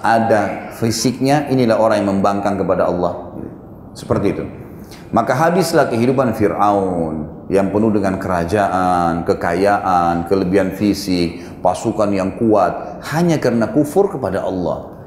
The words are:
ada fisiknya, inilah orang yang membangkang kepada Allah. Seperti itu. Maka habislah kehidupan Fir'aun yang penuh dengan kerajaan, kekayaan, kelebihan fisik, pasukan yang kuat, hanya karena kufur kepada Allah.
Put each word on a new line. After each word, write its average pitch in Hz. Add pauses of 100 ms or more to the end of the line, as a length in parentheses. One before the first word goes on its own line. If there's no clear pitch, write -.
ada 104
fisiknya, 131
inilah 120
orang 107
yang 98
membangkang 101
kepada 90
Allah. - (560)
Seperti 104
itu. 71 (720)
Maka 117
habislah 165
kehidupan 123
Fir'aun 90
yang 95
penuh 107
dengan 95
kerajaan, 90
kekayaan, 87
kelebihan 95
fisik, 92
pasukan 101
yang 95
kuat, 104 (140)
hanya 165
karena 117
kufur 185
kepada 98
Allah. 87